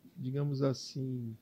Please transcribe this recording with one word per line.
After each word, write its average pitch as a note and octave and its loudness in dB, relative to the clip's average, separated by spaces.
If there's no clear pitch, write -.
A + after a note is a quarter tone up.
digamos C#3 0
assim, B2+ 0